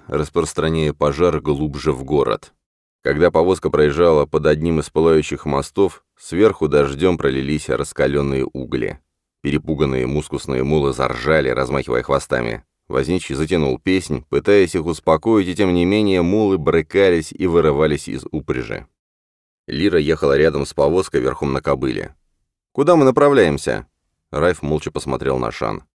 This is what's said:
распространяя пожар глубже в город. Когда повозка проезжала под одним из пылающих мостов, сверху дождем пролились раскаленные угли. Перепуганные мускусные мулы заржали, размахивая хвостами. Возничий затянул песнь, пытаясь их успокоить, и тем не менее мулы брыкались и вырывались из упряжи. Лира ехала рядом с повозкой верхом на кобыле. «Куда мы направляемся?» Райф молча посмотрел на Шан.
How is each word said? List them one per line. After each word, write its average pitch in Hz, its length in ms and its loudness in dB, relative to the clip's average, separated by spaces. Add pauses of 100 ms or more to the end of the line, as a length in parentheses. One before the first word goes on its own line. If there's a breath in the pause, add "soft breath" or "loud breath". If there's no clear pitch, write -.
распространяя 78 840 -2
пожар 76 480 0
глубже 71 520 -2
в 67 120 -6
город. 67 480 -2 (500)
Когда 76 280 2
повозка 85 400 0
проезжала 76 560 4
под 76 180 -4
одним 78 360 2
из - 100 -8
пылающих 78 560 0
мостов, 73 580 -2 (140)
сверху 95 500 0
дождем 71 480 2
пролились 69 540 -2
раскаленные 69 760 -2
угли. 64 560 -8 (420)
Перепуганные 71 640 -2
мускусные 69 560 -4
мулы 71 300 0
заржали, 64 560 0
размахивая 64 540 -2
хвостами. 60 600 -4 (220)
Возничий 69 480 -4
затянул 76 440 0
песнь, 90 500 -2
пытаясь 92 460 2
их 82 120 -2
успокоить, 87 640 0
и 92 60 -6
тем 92 200 0
не 87 100 2
менее 98 360 2
мулы 95 380 2
брыкались 82 720 2
и - 140 -4
вырывались 76 600 2
из 65 240 -10
упряжи. 64 560 -8 (800)
Лира 87 320 0
ехала 76 380 2
рядом 71 300 2
с - 80 -14
повозкой 76 480 0
верхом 65 300 -4
на 67 100 -4
кобыле. 65 520 -4 (580)
«Куда 156 240 2
мы 147 80 6
направляемся?» 113 840 2 (440)
Райф 82 300 0
молча 76 280 -4
посмотрел 65 480 -4
на 60 140 -4
Шан. 52 320 -8 (100)